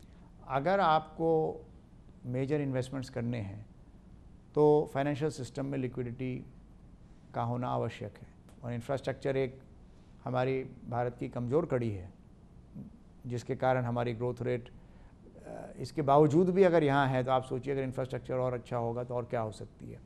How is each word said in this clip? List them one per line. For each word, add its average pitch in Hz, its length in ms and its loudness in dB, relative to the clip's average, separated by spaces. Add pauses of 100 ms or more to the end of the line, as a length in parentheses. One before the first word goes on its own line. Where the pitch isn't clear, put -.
(480)
अगर 147 320 2
आपको 160 840 2 (640)
major 131 360 -2
investments 131 480 -4
करने 120 280 -4
हैं 101 280 -10 (920)
तो 151 380 6
financial 143 380 0
सिस्टम 127 340 -8
में 139 120 -4
लिक्विडिटी 127 680 -6 (880)
का 123 100 -2
होना 123 240 -2
आवश्यक 120 500 -4
है, - 100 -20 (360)
और 120 100 -6
infrastructure 131 640 -4
एक 131 220 -2 (640)
हमारी 127 400 -2 (260)
भारत 120 300 -2
की 135 100 -6
कमज़ोर 123 360 -2
कड़ी 120 260 -2
है, 92 220 -10 (1120)
जिसके 120 300 -4
कारण 127 300 2
हमारी 120 280 -2
growth 123 280 -4
rate, 123 280 -4
अ, - 960 -18 (100)
इसके 135 240 -6
बावजूद 147 480 8
भी 185 140 8
अगर 170 200 8
यहाँ 139 240 4
है, 131 160 2
तो 127 80 0
आप 131 120 4
सोचिए 131 300 -4
अगर 135 100 -2
infrastructure 131 500 -6
और 127 200 0
अच्छा 123 240 -6
होगा 117 260 -2
तो 123 120 -6
और 120 100 -2
क्या 120 160 -2
हो 110 100 -4
सकती 113 400 -14
है। - 140 -16